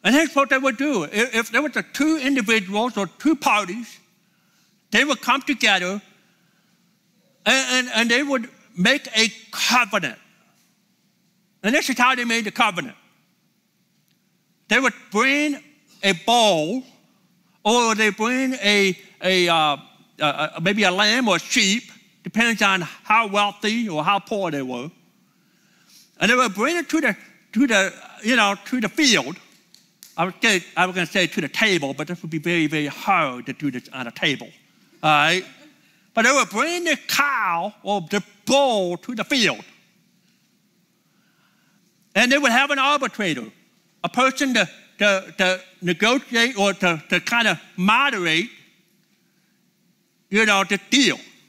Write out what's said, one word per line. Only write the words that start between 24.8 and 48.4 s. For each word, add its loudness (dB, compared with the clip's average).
And 2
they 4
would 0
bring -2
it -6
to 0
the, -2
to 2
the, 2
you 0
know, 2
to -4
the -2
field. 2
I 0
was -8
gonna, 2
I 2
was -4
gonna -4
say 0
to -4
the -4
table, -2
but -8
this -10
would -12
be -6
very, 0
very -2
hard -2
to -8
do -6
this -12
on -10
a -12
table. -4
All 0
right? 2
But 0
they 4
would 2
bring -4
the -2
cow -2
or -2
the -4
bull 2
to -12
the -6
field. 0
And 4
they 4
would 2
have 2
an -2
arbitrator, -2
a -4
person 0
to, 2
to, 0
to 2
negotiate 0
or 2
to, -2
to 0
kinda 0
moderate, 0